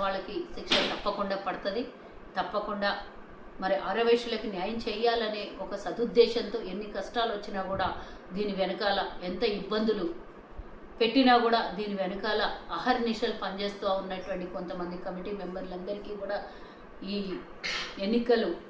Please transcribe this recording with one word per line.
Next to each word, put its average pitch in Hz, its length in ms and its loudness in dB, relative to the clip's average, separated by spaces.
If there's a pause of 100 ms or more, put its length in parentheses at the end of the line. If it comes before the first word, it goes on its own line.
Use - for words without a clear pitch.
వాళ్ళకి 190 340 -2 (180)
శిక్ష 190 180 -2 (200)
తప్పకుండా 196 520 -2
పడుతుంది. 196 380 -2 (540)
తప్పకుండా 202 540 -2 (720)
మరి 190 140 4 (120)
ఆర్యవైశ్యులకు 233 680 4
న్యాయం 202 320 -2
చేయాలనే 214 580 2 (200)
ఒక 196 200 -6
సదుద్దేశంతో 226 760 4 (120)
ఎన్ని 208 260 -4
కష్టాలు 226 400 0
వచ్చినా 190 240 -4 (100)
కూడా 190 180 0 (480)
దీని 208 240 0
వెనకాల 190 380 2 (300)
ఎంత 185 140 -2 (160)
ఇబ్బందులు 208 480 2 (920)
పెట్టినా 247 440 8
కూడా 233 160 6 (180)
దీని 208 240 -2
వెనకాల 202 400 0 (360)
అహర్నిశలు 233 640 2
పనిచేస్తూ 196 420 -2 (160)
ఉన్నటువంటి 185 540 -4
కొంతమంది 180 500 -4
కమిటీ 185 340 -6
మెంబర్లందరికీ 185 720 -6 (100)
కూడా 196 180 -4 (760)
ఈ 202 40 0 (880)
ఎన్నికలు 226 440 4 (180)